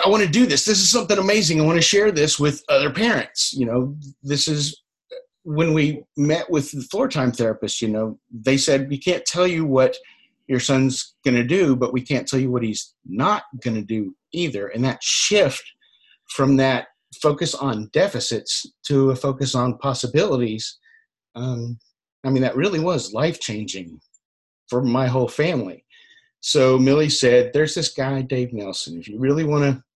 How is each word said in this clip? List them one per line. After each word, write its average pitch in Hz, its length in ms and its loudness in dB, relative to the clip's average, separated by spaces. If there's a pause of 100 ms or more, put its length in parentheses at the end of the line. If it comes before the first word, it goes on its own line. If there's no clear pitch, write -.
"I 196 60 4
wanna 208 160 4
do 220 180 4
this. 143 220 2
This 208 140 2
is 185 100 4
something 208 260 2
amazing. 190 420 2
I 151 60 4
wanna 165 160 4
share 202 300 4
this 151 280 0
with 147 300 0
other 143 220 4
parents." 160 640 -2
You 131 100 -2
know, 127 320 -2 (260)
this 139 240 -2
is, 147 360 -4 (640)
when 160 280 0
we 147 300 0 (160)
met 151 320 0
with 147 220 0
the 135 100 -8
floor 247 260 -2
time 127 240 0
therapist, 110 480 -2
you 113 80 -2
know, 110 300 -4 (120)
they 131 280 0
said, 139 320 0
"We 139 80 -4
can't 180 260 -2
tell 180 220 0
you 165 180 0
what 131 320 4 (520)
your 127 120 0
son's 131 540 0 (100)
gonna 123 200 2
do, 151 320 2
but 120 180 -2
we 127 80 -2
can't - 260 -4
tell 135 120 0
you 127 100 0
what 120 140 -2
he's - 300 -6 (120)
not 156 380 -2 (180)
gonna 110 180 -2
do 101 340 -6 (180)
either." 123 340 -4
And 117 180 -4
that - 180 -4
shift - 640 0 (640)
from 135 300 2
that 131 300 0 (340)
focus 151 320 0
on 110 400 -4
deficits - 720 -2 (220)
to 135 240 4
a 127 40 -4
focus 135 380 -4
on 123 240 -2
possibilities, 123 1000 -2 (580)
um, 120 420 -8 (480)
I - 20 -2
mean, 131 140 2
that 127 140 -2
really 170 240 0
was 156 340 -2
life-changing 107 880 -6 (680)
for 127 140 0
my 127 240 0
whole 123 220 0
family. 139 560 -4 (560)
So 131 380 4
Millie 143 320 4
said, 123 420 4
"There's 151 220 2
this 160 180 -4
guy, 135 300 -2
Dave 123 320 -4
Nelson. 95 440 -8
If 82 100 -14
you 107 100 -10
really 143 260 0
wanna 143 400 0 (120)